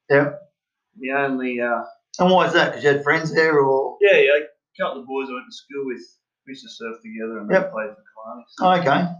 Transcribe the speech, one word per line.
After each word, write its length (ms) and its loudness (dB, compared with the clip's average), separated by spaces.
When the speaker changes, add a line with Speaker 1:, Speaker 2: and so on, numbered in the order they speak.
Speaker 1:
Yeah. 180 4
Speaker 2:
my 240 -2
only, 360 -4
uh, 220 -2
Speaker 1:
And 100 4
why 160 6
is 80 -2
that? 200 2
'Cause 100 -10
you 60 4
had 140 2
friends 300 0
there, 260 4
or? 400 0
Speaker 2:
Yeah, 180 6
yeah, 200 4
a 460 -8
couple 180 -6
of 60 -18
boys 240 -6
I 20 -10
went 160 -10
to 60 -20
school 320 -10
with, 160 -8
we 60 -18
used 140 -18
to 40 -20
surf 320 -14
together 380 -10
and 120 -8
Speaker 1:
Yep. 140 2
Speaker 2:
they 60 -10
played 240 -8
for 80 -20
Kalani. 360 -18
So 240 2
Speaker 1:
Okay. 340 2